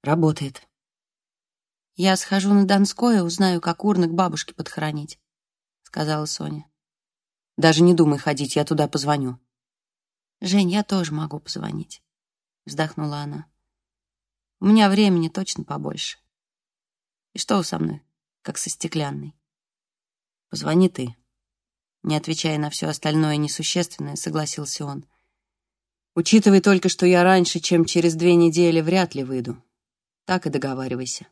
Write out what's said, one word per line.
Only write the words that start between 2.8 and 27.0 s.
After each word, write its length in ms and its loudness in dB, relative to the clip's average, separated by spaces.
узнаю, 400 0
как 240 -4
урны 220 2
к 60 -4
бабушке 420 -2
подхоронить», 640 -10
сказала 420 -4
Соня. 420 -10
«Даже 260 6
не 100 8
думай 240 4
ходить, 380 -4
я 100 0
туда 220 0
позвоню». 520 -4
«Жень, 300 2
я 120 0
тоже 300 -4
могу 260 -8
позвонить», 640 -10
вздохнула 500 -6
она. 260 -12
«У 40 -2
меня 240 6
времени 380 2
точно 360 -8
побольше. 540 -10
И 60 -14
что 180 -2
вы 60 0
со 140 -6
мной, 240 -6
как 160 -10
со 120 -8
стеклянной?» 680 -8
«Позвони 380 2
ты». 280 -6
Не 120 -2
отвечая 420 -4
на 120 -4
все 180 -6
остальное 480 0
несущественное, 800 -4
согласился 680 -8
он. 200 -12
«Учитывай 460 6
только, 260 4
что 180 0